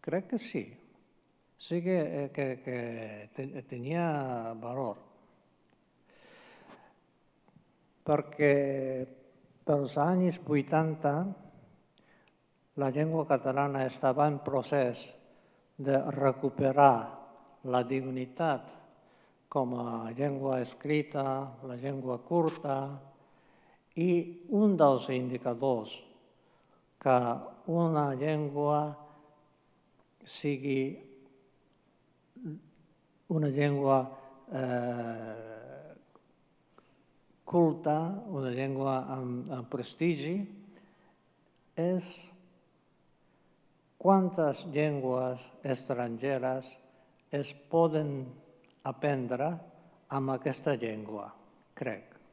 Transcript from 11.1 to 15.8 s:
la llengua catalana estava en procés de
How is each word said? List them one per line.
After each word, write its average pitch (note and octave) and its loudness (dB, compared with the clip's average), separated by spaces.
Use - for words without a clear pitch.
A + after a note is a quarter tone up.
la C3+ 2
llengua D#3 0
catalana C3+ 2
estava C3 2
en C#3+ 0
procés C3 0
de C3+ 2